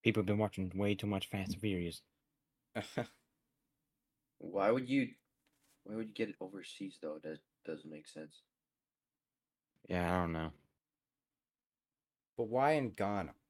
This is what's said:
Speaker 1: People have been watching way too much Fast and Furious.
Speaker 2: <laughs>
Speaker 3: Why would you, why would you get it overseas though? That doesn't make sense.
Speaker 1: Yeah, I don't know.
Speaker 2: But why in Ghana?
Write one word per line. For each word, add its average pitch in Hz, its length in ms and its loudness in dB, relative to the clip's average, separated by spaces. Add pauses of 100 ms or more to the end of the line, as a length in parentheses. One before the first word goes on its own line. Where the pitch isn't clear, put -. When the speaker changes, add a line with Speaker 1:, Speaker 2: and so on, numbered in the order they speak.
Speaker 1:
People 110 160 6
have 92 60 2
been 104 120 4
watching 98 380 0
way 101 180 4
too 101 140 -2
much 98 180 0
Fast 98 260 -4
and 92 80 -6
Furious. 90 420 -2 (720)
Speaker 2:
<laughs> 107 80 -4 (1600)
Speaker 3:
Why 98 320 2
would 127 180 2
you, 131 200 4 (760)
why 107 140 -8
would 110 100 -4
you 107 80 -14
get 110 140 0
it 98 120 -12
overseas 95 640 -10
though? 78 200 -6
That 78 180 -10 (260)
doesn't 78 240 -10
make 76 160 -16
sense. - 360 -16 (1500)
Speaker 1:
Yeah, 90 280 2
I 90 40 4
don't 85 120 0
know. 80 200 -2 (1900)
Speaker 2:
But 117 80 0
why 131 280 6
in 135 160 2
Ghana? 98 420 0 (180)